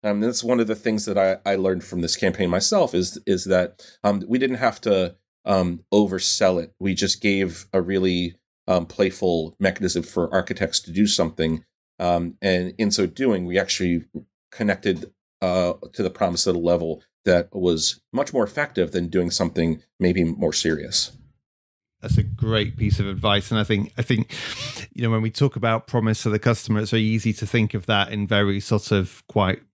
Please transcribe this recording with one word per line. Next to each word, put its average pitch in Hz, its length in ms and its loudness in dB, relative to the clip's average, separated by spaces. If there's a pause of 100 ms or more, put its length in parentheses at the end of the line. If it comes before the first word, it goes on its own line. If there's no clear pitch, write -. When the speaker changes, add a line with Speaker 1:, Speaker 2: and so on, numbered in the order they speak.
Speaker 1:
Um, 104 180 0
that's 117 240 0
one 120 160 2
of 107 80 2
the 110 60 -2
things 107 320 -2
that 101 120 0
I, 95 260 2
I 98 120 0
learned 95 280 0
from 90 160 -6
this - 160 -2
campaign 92 320 0
myself 143 460 2
is, 90 320 -2
is 92 200 0
that, 90 380 0 (200)
um, 101 240 2
we 123 100 2
didn't 127 180 0
have 117 260 -2
to, 92 340 0 (280)
um, 90 480 0
oversell 95 720 2
it. - 160 -10
We 95 160 0
just - 260 -2
gave 98 520 0
a 95 100 2
really, 90 540 0 (320)
um, 90 180 2
playful 87 720 -2
mechanism 92 440 0
for - 300 -2
architects 92 480 -2
to 85 120 -18
do 101 140 4
something. 80 580 -2 (340)
Um, 87 440 0
and 92 340 0
in 107 140 0
so 101 160 0
doing, 98 400 0
we 87 120 0
actually 87 460 0 (480)
connected, 98 580 -2 (300)
uh, 90 320 2 (220)
to 110 80 -4
the 92 80 0
promise 87 360 -2
at 92 80 2
a 87 40 -2
level 85 440 0 (220)
that 87 280 4
was 87 480 0 (120)
much 135 200 -2
more 123 120 2
effective 101 480 -2
than 87 160 -2
doing 87 220 0
something 82 520 0 (160)
maybe 90 240 2
more 82 300 0
serious. - 600 -2 (880)
Speaker 2:
That's 117 180 0
a 107 40 4
great 107 540 -2
piece 104 240 0
of 98 80 -2
advice. 101 420 0
And 110 80 2
I 104 60 2
think, 107 320 0
I 120 60 -4
think, 110 300 0 (600)
you - 100 -6
know, 117 80 0
when 110 120 0
we 110 80 -2
talk 131 260 0
about 113 300 0
promise 110 380 0
to 113 60 2
the 107 80 0
customer, 107 420 0
it's 107 100 -4
very 113 120 2
easy 110 300 0
to 107 140 -4
think 110 260 0
of 98 140 -6
that 101 260 2
in 104 140 -2
very 101 340 2
sort - 320 -2
of 95 340 -2
quite 98 360 0 (120)